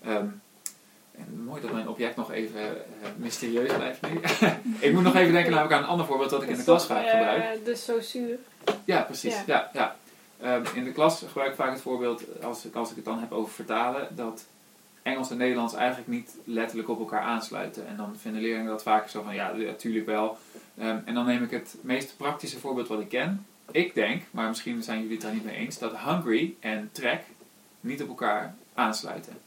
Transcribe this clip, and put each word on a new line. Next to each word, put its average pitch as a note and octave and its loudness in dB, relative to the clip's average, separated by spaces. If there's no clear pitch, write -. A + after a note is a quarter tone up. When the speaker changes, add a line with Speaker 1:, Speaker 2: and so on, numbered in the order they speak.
Speaker 1:
Ehm, G#2+ 0
en E2 -12
mooi C#3+ -8
dat A#2+ -6
mijn A2+ -4
object A#2 -2
nog A#2 -4
even, A2 -4
eh, - -8
mysterieus A#2 0
blijft - -2
nu. E3 -4
<laughs> - 0
Ik D3 8
moet F3+ 6
nog F3+ 8
even F3+ 10
denken E3+ 6
namelijk D3+ 6
aan D3 4
een - -2
ander F3 2
voorbeeld C3+ 0
dat C#3 2
ik - -4
in - 0
de - -4
klas E3 8
vaak - 2
Speaker 2:
Eh, A3+ 4
Speaker 1:
gebruik. A3+ 4
Speaker 2:
de A#3 0
sausuur. A#3+ -2
Speaker 1:
Ja, E3+ 4
precies. A#2+ -2
Speaker 2:
Ja. G2+ -2
Speaker 1:
Ja, - 2
ja. - 0
Ehm, B2 2
in B2+ -2
de B2+ -6
klas D#3+ 4
gebruik C#3 -2
ik C3+ -8
vaak C3+ 0
het B2+ -6
voorbeeld, B2 -2
als A#2 -6
ik, A2+ -14
als A#2 -2
ik - -12
het - -12
dan A2+ -2
heb A#2 -6
over A2 -2
vertalen, A#2+ -2
dat... A2+ -8
Engels B2+ -2
en A#2+ -4
Nederlands A#2+ 2
eigenlijk B2 0
niet A#2+ -6
letterlijk A2+ -2
op A2+ 0
elkaar G#2+ -2
aansluiten. A2+ -4
En G#2 -10
dan G#2 -8
vinden A2 -6
leerlingen A2+ -2
dat A2 -4
vaak G#2+ 4
zo G#2+ -6
van, G2+ -6
"Ja, G#2 -2
ja, G#2 -2
tuurlijk A2 -2
wel." A2 0
Ehm, A2 -2
en A2+ -4
dan A#2+ 2
neem A#2+ 4
ik A#2 -2
het - -6
meest C3 -2
praktische C#3+ -4
voorbeeld B2+ -4
wat G#2+ -2
ik G2+ -8
ken. E3+ 0
Ik F3 2
denk, A#2+ 2
maar A2+ -2
misschien A#2 -4
zijn A2+ -4
jullie A2 -4
het A2 -6
daar G#2+ -4
niet A2 -2
mee G#2 -6
eens, A2+ -6
dat A#2 -4
hungry D3 2
en G#2+ -4
trek B2+ 0
niet C#3 -6
op C#3 -6
elkaar A#2 0
aansluiten. A2 -2